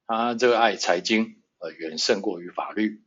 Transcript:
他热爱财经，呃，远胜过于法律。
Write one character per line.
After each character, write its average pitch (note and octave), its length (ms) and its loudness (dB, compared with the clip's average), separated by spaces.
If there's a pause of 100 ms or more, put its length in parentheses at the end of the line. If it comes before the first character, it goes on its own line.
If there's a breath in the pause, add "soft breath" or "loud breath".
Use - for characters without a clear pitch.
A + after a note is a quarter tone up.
他 A#2 280 -2
热 A#2+ 200 4
爱 A2 220 4
财 F2+ 240 0
经， A2 380 0 (220)
呃， E2 120 -10
远 D#2+ 260 -10
胜 G#2+ 220 2
过 F#2 220 -4
于 F2 80 -12
法 - 240 -8
律。 G#2+ 340 -2